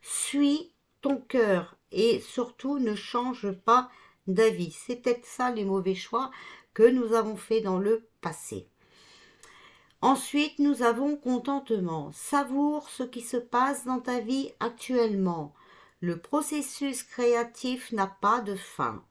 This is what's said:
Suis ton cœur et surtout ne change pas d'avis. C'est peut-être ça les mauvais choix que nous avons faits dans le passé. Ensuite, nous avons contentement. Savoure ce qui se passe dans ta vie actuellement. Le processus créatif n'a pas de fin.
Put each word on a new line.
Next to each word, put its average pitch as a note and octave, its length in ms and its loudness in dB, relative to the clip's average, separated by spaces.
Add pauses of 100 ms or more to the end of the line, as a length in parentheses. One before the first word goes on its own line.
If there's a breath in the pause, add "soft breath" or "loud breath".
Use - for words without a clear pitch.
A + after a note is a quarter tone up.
Suis C#4+ 720 0 (280)
ton C#4 160 0
cœur G3+ 600 0 (140)
et A3 300 4
surtout C4 580 -6
ne A3+ 160 0
change A#3+ 560 -4
pas A#3 400 2 (360 loud breath)
d'avis. F#3 440 2
C'est - 260 -8
peut-être A#3+ 300 -2
ça B3 240 -2
les G#3+ 160 -4
mauvais F#3+ 280 0
choix A#3+ 360 -4 (420 loud breath)
que A3 160 8
nous B3 240 4
avons A3 240 2
faits A3 280 0
dans F#3 140 0
le A3 300 0 (140)
passé. - 460 -8 (1300 loud breath)
Ensuite, C#4+ 580 2
nous C#4+ 240 2
avons B3+ 340 2
contentement. A3+ 960 -2
Savoure C#4+ 760 -2
ce - 140 -8
qui B3 180 -8
se - 160 -6
passe B3+ 480 0
dans B3 160 -4
ta B3 200 -4
vie C4 400 -4
actuellement. G3+ 920 -2 (480 soft breath)
Le E3+ 180 -2
processus C#4+ 840 -2
créatif A#3+ 880 -2
n'a G3 140 0
pas G3+ 340 0
de G3+ 140 -6
fin. B2 560 -6